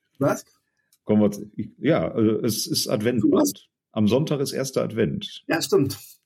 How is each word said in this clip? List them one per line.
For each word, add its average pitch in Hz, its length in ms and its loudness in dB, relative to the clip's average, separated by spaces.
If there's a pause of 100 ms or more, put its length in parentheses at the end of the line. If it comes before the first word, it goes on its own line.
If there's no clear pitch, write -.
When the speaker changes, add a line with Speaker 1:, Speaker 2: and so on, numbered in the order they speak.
(200)
Speaker 1:
Was? 147 260 0 (600)
Speaker 2:
Kommen 107 160 4
wir 101 100 4
zu, - 260 -12
ich, - 120 -8 (100)
ja, 107 360 0
äh, 110 300 2
es - 220 -2
ist - 200 -4
Advent 120 340 0
Speaker 1:
Zu - 100 2
was? 285 220 2
Speaker 2:
bald. - 160 -20 (220)
Am 107 160 2
Sonntag 139 320 2
ist 135 140 -4
erster 127 300 -4
Advent. - 640 -4
Speaker 1:
Ja, 220 140 -2
stimmt. - 360 0 (280)